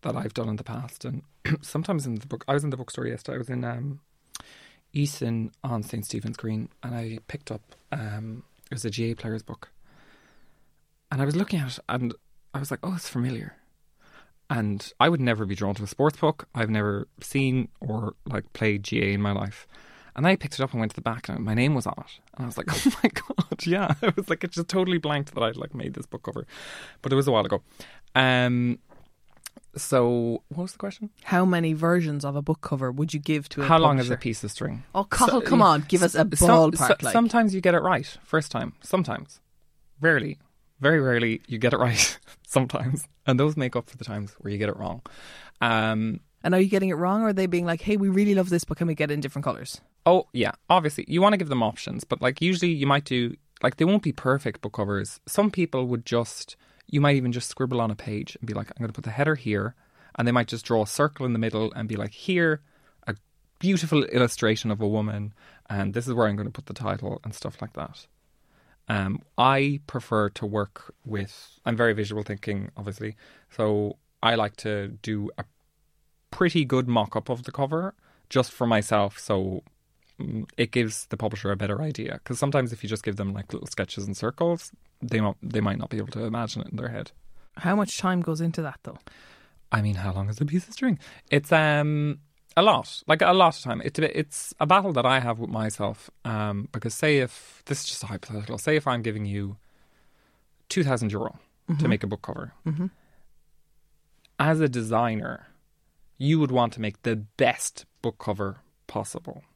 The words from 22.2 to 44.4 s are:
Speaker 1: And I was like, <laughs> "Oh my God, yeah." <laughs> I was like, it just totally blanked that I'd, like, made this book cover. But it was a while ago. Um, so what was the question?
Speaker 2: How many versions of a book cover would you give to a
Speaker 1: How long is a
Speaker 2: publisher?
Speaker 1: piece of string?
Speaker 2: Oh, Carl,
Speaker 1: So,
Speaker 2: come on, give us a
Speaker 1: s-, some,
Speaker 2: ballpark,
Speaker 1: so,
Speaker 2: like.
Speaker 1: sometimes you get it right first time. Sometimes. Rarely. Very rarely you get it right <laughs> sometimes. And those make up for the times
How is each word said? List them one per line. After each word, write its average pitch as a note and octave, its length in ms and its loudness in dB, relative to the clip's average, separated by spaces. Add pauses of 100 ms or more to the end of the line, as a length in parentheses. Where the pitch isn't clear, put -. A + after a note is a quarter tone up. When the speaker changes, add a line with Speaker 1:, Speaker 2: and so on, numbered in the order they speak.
Speaker 1:
And C3+ 80 -8
I - 20 -6
was A#2+ 120 -8
like, - 100 -6
<laughs> - 200 -2
"Oh C4 40 4 (120)
my B3 60 8
God, - 560 -4
yeah." F3+ 320 2
<laughs> - 40 -6
I G#3 140 2
was F#3+ 140 -4
like, D#3+ 140 -2
it F3+ 80 -6
just E3+ 160 -4
totally F#3 320 2
blanked D3 340 -4
that - 100 -2
I'd, A2+ 140 0
like, - 160 -12
made - 220 -8
this - 100 -10
book - 180 -12
cover. - 220 -8 (560)
But B2+ 100 -2
it C3+ 40 4
was C3+ 120 4
a C#3+ 40 4
while G#2+ 140 6
ago. F#2+ 160 0 (540)
Um, B2 640 4 (960)
so A#2+ 720 2
what D#3 140 -6
was F#3 100 -10
the - 40 -20
question? G3+ 320 -8 (140)
Speaker 2:
How F#3 220 4
many E3+ 280 2
versions D#3+ 500 2
of C#3+ 120 -4
a D3 60 -2
book D#3 200 -2
cover C3 300 -2
would D3 220 -2
you D3+ 60 -2
give D3 300 -2
to - 120 -6
a C#3 40 0
Speaker 1:
How D#3+ 140 8
long D3+ 180 6
is B2+ 100 2
a - 40 -4
Speaker 2:
publisher? A#2+ 100 -4
Speaker 1:
piece A2+ 220 -4
of G#2 80 -6
string? - 320 -8 (100)
Speaker 2:
Oh, G3 100 0
Carl, - 280 4
Speaker 1:
So, B3+ 100 4
Speaker 2:
come A#3+ 220 4
on, D#3 240 8
give F3+ 160 4
us E3+ 120 2
a - 40 0 (120)
Speaker 1:
s-, D3 80 -2
some, E3 320 8
Speaker 2:
ballpark, - 60 -2 (100)
Speaker 1:
so, A#2 140 8
Speaker 2:
like. A#2+ 120 0
Speaker 1:
sometimes A3+ 420 4
you F#3+ 60 -2
get F3+ 120 6
it F3 80 6
right E3 240 0 (180)
first - 280 -2
time. B2 300 -4
Sometimes. - 580 -4 (600)
Rarely. D3 380 2 (420)
Very D3+ 200 6
rarely A#2 480 2
you A#2+ 100 -6
get A#2+ 160 4
it C3+ 40 0
right - 420 2 (140)
<laughs> - 140 -20
sometimes. C3 600 -2 (180)
And B2+ 140 2
those D3+ 180 2
make B2+ 180 -2
up A#2+ 140 -4
for - 80 -20
the - 80 -14
times G#2 340 -8